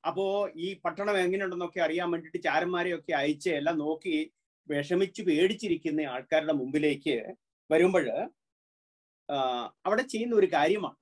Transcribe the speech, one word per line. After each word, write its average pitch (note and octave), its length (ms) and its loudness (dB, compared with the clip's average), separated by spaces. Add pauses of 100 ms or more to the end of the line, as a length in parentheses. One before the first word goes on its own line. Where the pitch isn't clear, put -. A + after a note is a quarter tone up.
അപ്പോ G3 500 -2
ഈ F3+ 280 -6
പട്ടണം G3 340 0
എങ്ങനെയുണ്ടെന്നൊക്കെ F3+ 600 -2
അറിയാൻ E3+ 300 0
വേണ്ടിയിട്ട് E3 320 -6
ചാരന്മാരെയൊക്കെ F3 720 0
അയച്ച് D3 380 0
എല്ലാം D#3 280 0
നോക്കി D#3 540 -2 (360)
വിഷമിച്ച് F3+ 540 -2
പേടിച്ചിരിക്കുന്ന E3+ 800 0
ആൾക്കാരുടെ D3+ 520 -2
മുമ്പിലേക്ക് C#3 840 0 (380)
വരുമ്പോഴ്, E3+ 560 2 (1040)
ആ, B2+ 320 -2 (220)
അവിടെ A3 160 2
ചെയ്യുന്ന A#3 340 -2
ഒരു F#3+ 100 6
കാര്യമാണ്. F3 560 2